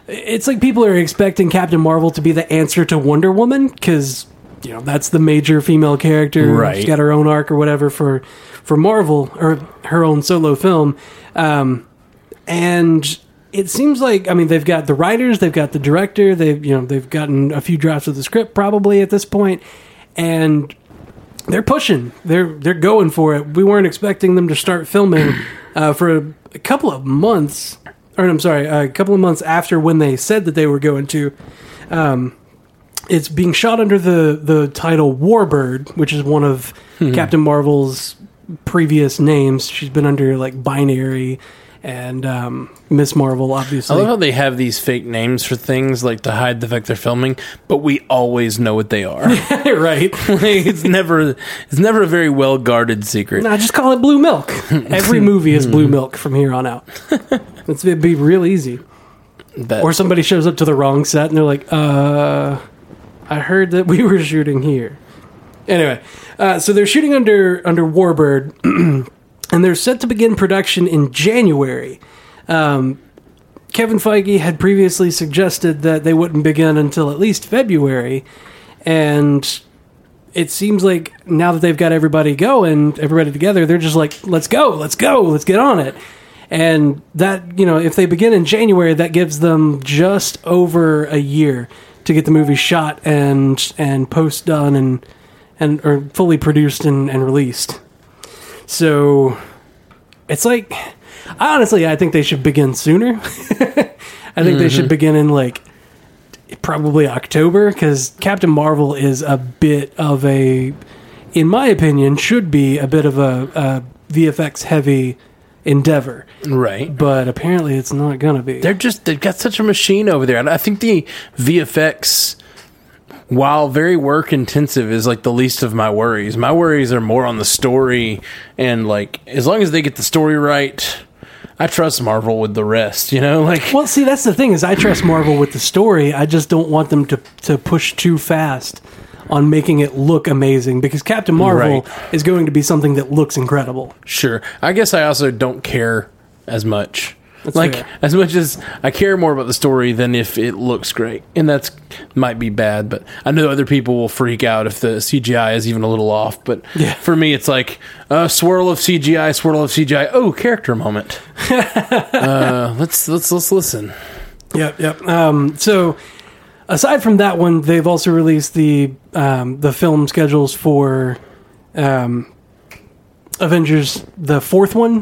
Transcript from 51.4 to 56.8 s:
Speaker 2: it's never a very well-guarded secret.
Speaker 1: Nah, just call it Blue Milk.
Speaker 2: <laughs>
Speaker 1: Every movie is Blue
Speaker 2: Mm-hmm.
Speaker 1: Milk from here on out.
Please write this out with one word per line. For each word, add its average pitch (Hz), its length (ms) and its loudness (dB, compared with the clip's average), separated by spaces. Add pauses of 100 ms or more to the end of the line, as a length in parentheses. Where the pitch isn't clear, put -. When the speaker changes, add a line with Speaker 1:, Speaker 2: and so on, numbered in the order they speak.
Speaker 2:
it's 139 100 -4
never 220 220 4
a 180 60 2
very 160 220 2
well-guarded 120 760 0
secret. 104 380 -4
Speaker 1:
Nah, 214 140 0
just 220 160 -2
call 262 180 2
it 254 100 2
Blue 285 180 4
Milk. 277 300 2
Speaker 2:
<laughs> - 220 -10
Speaker 1:
Every 190 480 0
movie 190 340 4
is 135 140 2
Blue 151 160 4
Speaker 2:
Mm-hmm. 139 80 4
Speaker 1:
Milk 135 260 -2
from 139 180 -6
here 139 180 2
on 131 120 -2
out. 120 220 -10 (240)